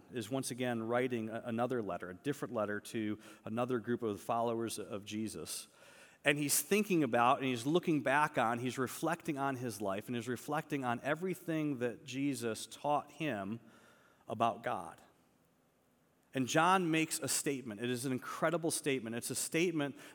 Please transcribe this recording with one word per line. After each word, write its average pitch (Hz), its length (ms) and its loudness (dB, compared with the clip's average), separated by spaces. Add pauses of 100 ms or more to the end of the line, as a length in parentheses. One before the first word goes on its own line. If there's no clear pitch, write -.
(140)
is 107 160 -4
once 131 200 -2
again 120 320 0
writing 120 460 2
a, 110 160 -6
another 120 380 0
letter, 90 260 -4
a 92 60 -8
different 139 400 -4
letter 104 260 0
to 107 380 -2 (260)
another 120 360 0
group 117 220 0
of 101 160 0
followers 117 600 0
of 101 260 -8
Jesus. 104 640 -6 (540)
And 143 140 4
he's 143 240 2
thinking 202 420 4
about, 120 360 6
and 135 80 0
he's 123 180 0
looking 156 380 2
back 143 340 2
on, 120 220 4
he's 123 180 -4
reflecting 151 640 -2
on 139 180 0
his 117 240 -6
life, 101 260 -2
and 127 80 -4
he's 117 140 -4
reflecting 143 560 -4
on 120 180 0
everything 156 760 -2
that 117 260 -2
Jesus 123 640 -2
taught - 460 -2
him 113 460 -4 (720)
about 113 340 2
God. 92 340 -4 (1400)
And 131 140 2
John 165 460 6
makes 160 260 2
a - 80 -4
statement. 120 540 -2
It 123 100 0
is 123 140 -2
an 135 80 0
incredible 160 580 0
statement. 117 460 -2
It's - 140 -4
a 131 40 -2
statement 160 640 0 (180)